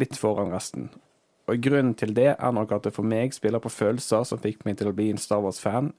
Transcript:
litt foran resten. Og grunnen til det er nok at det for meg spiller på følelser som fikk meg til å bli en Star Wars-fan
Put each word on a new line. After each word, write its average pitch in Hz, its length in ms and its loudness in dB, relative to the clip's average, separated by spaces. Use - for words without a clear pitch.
litt - 160 -2
foran 101 400 0
resten. - 320 -8
Og 117 160 0
grunnen 135 320 4
til 107 240 -2
det 131 160 6
er 127 240 0
nok 104 160 0
at 104 160 0
det 101 80 -4
for 110 80 -2
meg 113 320 0
spiller 110 240 0
på - 80 -6
følelser 113 560 0
som - 160 -6
fikk - 240 -4
meg 104 160 -4
til 104 80 0
å 98 80 -2
bli 107 160 0
en 101 80 -6
Star 104 240 0
Wars-fan 117 540 -2